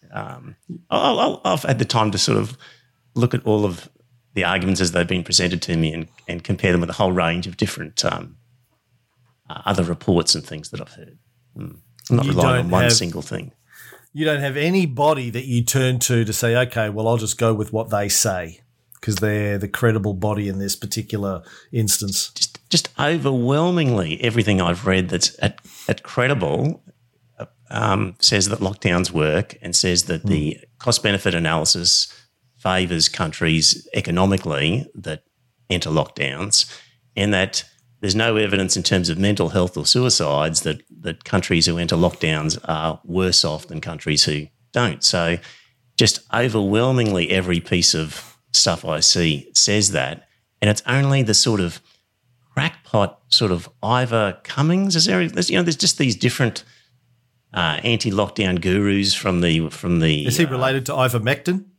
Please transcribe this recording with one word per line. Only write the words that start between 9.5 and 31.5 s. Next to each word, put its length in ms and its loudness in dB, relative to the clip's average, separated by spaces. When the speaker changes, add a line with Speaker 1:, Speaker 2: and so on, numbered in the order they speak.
Speaker 1:
uh, 160 -14
other 180 2
reports 500 2
and 120 -8
things 240 -14
that 100 -12
I've 140 -16
heard. 240 -20
Hmm. 180 -12
I'm 80 4
not 80 2
Speaker 2:
You 80 0
Speaker 1:
relying 240 4
Speaker 2:
don't 100 0
Speaker 1:
on 40 -2
one 140 4
Speaker 2:
have 100 4
Speaker 1:
single 260 -2
thing. 320 -10
Speaker 2:
You 100 -4
don't 160 0
have 160 -4
anybody 720 2
that 160 -6
you 180 2
turn 380 2
to 240 2
to 80 -4
say, 240 2
"Okay, 320 0
well, 180 -2
I'll 120 4
just 180 -4
go 160 2
with 220 -2
what 160 -2
they 180 0
say," 520 -2
'cause 140 -2
they're 420 0
the 100 -4
credible 460 2
body 340 -2
in 100 -4
this 180 -4
particular 680 -6
instance. 580 -2
Speaker 1:
Just, 280 -6
just 180 0
overwhelmingly, 1200 2
everything 400 2
I've 240 0
read 240 2
that's 300 -2
at, 200 -2
at 140 -2
credible, 800 -2
uh, 60 -10
um, 500 0
says 280 4
that 120 -4
lockdowns 500 0
work 500 0
and 160 -10
says 280 2
that 200 -4
the 300 0
Speaker 2:
Hmm. 100 -20
Speaker 1:
cost-benefit 560 0
analysis 760 0